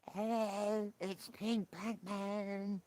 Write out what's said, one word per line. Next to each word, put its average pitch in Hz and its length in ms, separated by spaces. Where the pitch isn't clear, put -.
Hello, 208 920
it's 185 380
Pink 214 320
Batman. 196 1160